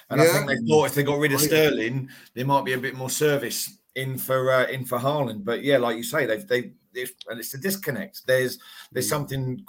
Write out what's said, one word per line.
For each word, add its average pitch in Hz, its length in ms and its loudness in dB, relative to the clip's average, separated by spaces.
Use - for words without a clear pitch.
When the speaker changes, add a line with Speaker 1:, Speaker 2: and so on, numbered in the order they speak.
Speaker 1:
And 139 120 2
I 156 40 8
Speaker 2:
Yeah. 170 80 8
Speaker 1:
think 147 160 2
they 127 200 -2
thought 151 180 6
if 135 80 -4
they 143 80 2
got 143 160 0
rid 147 140 2
of 139 80 2
Speaker 2:
Oh, - 20 2
yeah. 151 60 2
Speaker 1:
Sterling, 135 600 2
there 123 120 -4
might 139 180 2
be 127 100 -2
a 127 40 -2
bit 131 160 -6
more 131 160 -8
service 131 680 0
in 131 240 -4
for, 131 340 0
uh, 127 160 4
in 131 180 -6
for 123 120 -2
Haaland. 123 460 -2
But 113 200 -2
yeah, 139 140 4
like 120 180 0
you 117 60 -8
say, 143 240 -2
they've, 107 200 -2
they, 123 260 -2
if, 127 180 -8
and 113 120 -10
it's 110 120 -10
the - 60 -12
disconnect. 143 680 -6
There's, 127 320 0
there's 127 140 -2
Speaker 2:
Mm. - 40 -4
Speaker 1:
something 135 580 -4